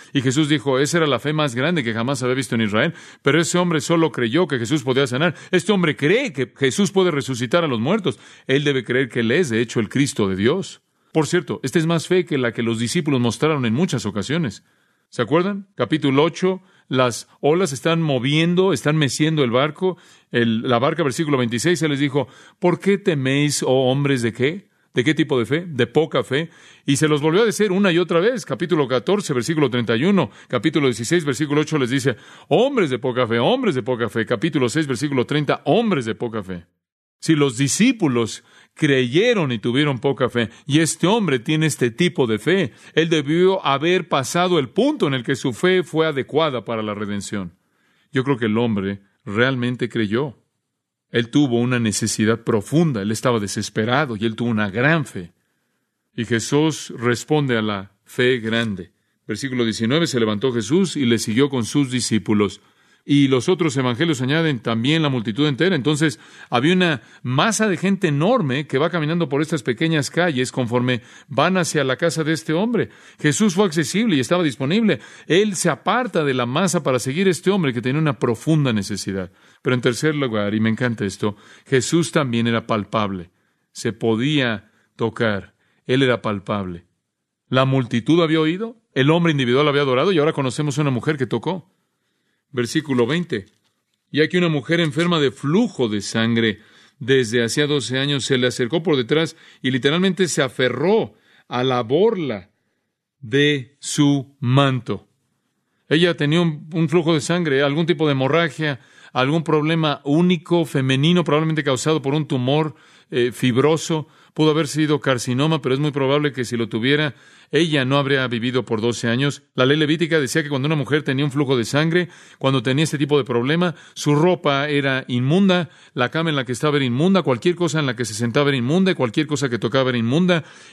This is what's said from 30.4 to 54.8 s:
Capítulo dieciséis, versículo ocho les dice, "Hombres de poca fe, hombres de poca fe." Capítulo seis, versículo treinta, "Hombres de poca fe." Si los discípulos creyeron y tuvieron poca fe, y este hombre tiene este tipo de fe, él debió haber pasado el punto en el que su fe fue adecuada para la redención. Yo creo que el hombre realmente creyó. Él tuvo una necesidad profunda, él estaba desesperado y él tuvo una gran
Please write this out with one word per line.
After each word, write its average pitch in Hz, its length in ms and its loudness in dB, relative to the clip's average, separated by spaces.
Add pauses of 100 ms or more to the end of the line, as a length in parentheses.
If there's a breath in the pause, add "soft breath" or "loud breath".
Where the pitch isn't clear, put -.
Capítulo 156 400 0
dieciséis, 123 360 -2
versículo 143 380 -2
ocho 151 160 -2
les 123 140 -2
dice, 131 240 0 (320 loud breath)
"Hombres 214 420 2
de 127 80 -2
poca 123 300 -2
fe, 117 100 0
hombres 135 380 0
de 123 80 -2
poca 117 260 -2
fe." 113 160 -2
Capítulo 127 420 0
seis, 147 200 -2
versículo 131 380 -2
treinta, 143 400 -2
"Hombres 170 400 0
de 110 100 -4
poca 113 280 -8
fe." 87 220 -12 (560)
Si 160 140 2
los 139 220 0
discípulos 139 840 0 (320 soft breath)
creyeron 147 760 2
y 113 80 -4
tuvieron 135 400 0
poca 131 300 0
fe, 113 200 -2 (160 loud breath)
y 143 140 2
este 165 260 0
hombre 180 340 2
tiene 156 260 0
este 131 260 0
tipo 139 360 0
de 110 120 0
fe, 170 320 0 (220 loud breath)
él 160 160 0
debió 165 560 2
haber 165 420 0
pasado 175 500 0
el 131 120 0
punto 262 360 0
en 139 80 0
el 127 100 -2
que 139 120 -2
su 131 160 -4
fe 180 320 0
fue 160 240 -2
adecuada 135 560 -2
para 113 180 -6
la 107 120 -4
redención. 101 640 -8 (560)
Yo 135 100 0
creo 135 140 -2
que 117 80 -4
el 107 120 0
hombre 101 440 -2 (240 soft breath)
realmente 123 640 -2
creyó. 117 480 -4 (720)
Él 120 180 0
tuvo 127 300 2
una 123 180 0
necesidad 110 680 0
profunda, 127 560 0
él 107 100 -2
estaba 117 300 0
desesperado 113 760 -2
y 104 100 -4
él 110 120 -4
tuvo 120 120 -2
una 107 200 0
gran 139 360 2